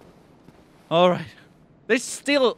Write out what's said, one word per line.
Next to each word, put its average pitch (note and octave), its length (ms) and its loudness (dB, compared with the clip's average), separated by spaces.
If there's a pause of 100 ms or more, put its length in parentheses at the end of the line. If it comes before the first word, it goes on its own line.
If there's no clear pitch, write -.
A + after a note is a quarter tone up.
(920)
All F3 200 4
right. F3 160 -6 (600)
This B3 160 -2
still, C4 560 -2